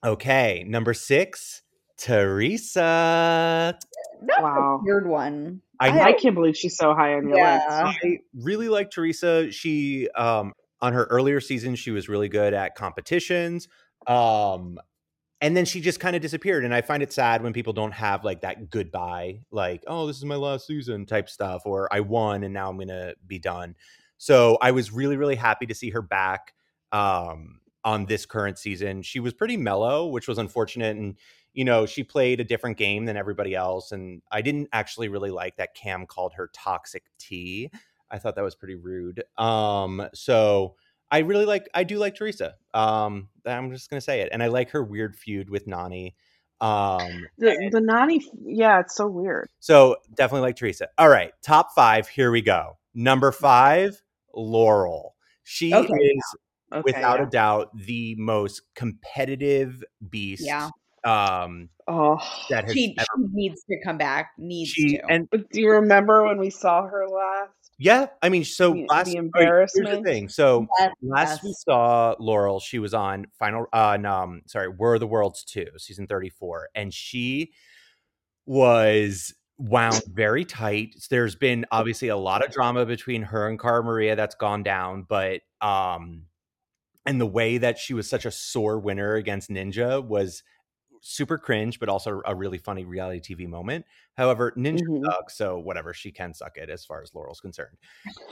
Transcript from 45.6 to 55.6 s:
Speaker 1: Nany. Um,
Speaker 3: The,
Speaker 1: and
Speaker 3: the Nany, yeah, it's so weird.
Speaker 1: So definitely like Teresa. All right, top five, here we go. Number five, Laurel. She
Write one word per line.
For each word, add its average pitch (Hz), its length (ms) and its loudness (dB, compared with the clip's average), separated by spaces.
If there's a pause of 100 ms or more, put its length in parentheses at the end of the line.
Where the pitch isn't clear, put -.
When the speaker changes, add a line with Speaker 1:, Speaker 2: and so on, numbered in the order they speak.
Speaker 1:
Nany. 90 480 -10 (460)
Um, 92 680 -2 (100)
Speaker 3:
The, 220 120 6
Speaker 1:
and 196 220 -2
Speaker 3:
the 226 80 2
Nany, 240 400 2 (240)
yeah, 214 360 6
it's - 160 -6
so 208 120 0
weird. 180 400 -4 (120)
Speaker 1:
So 135 360 10 (180)
definitely 131 340 2
like 123 80 -4
Teresa. - 320 -4 (100)
All 160 100 10
right, 98 240 8 (100)
top 156 320 4
five, 110 340 6
here 127 220 2
we 117 120 2
go. 87 360 0 (160)
Number 131 380 4
five, 143 720 6 (320)
Laurel. 110 840 2 (280)
She 170 300 -2